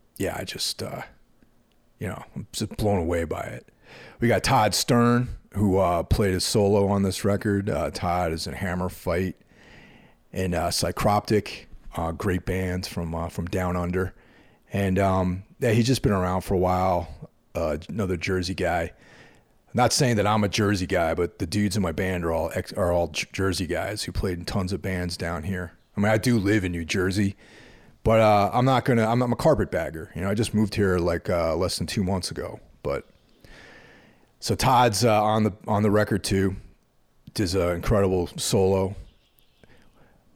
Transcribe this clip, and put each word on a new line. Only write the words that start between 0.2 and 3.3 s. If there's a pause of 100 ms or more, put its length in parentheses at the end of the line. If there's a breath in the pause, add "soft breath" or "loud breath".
I
just,
uh, (920)
you
know, (140)
I'm
just
blown
away
by